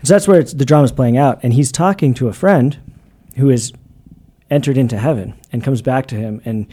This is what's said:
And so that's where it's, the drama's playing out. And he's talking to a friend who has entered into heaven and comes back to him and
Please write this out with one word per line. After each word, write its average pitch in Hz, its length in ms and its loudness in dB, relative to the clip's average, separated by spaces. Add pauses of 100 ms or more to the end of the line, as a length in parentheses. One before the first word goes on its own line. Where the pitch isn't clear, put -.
And 135 80 -4
so 180 60 6
that's 196 140 2
where 185 120 6
it's, 131 120 -6
the 139 140 -2
drama's 143 260 4
playing 120 240 0
out. 135 260 0
And 120 120 0
he's 127 180 2
talking 175 420 0
to 123 140 -2
a 104 40 -4
friend 147 440 2 (600)
who 135 120 2
has 120 240 0 (760)
entered 143 260 0
into 117 220 0
heaven 110 360 -4 (180)
and 117 100 -6
comes 135 180 -2
back 131 260 -4
to 117 100 -10
him 110 280 -8
and 110 280 -6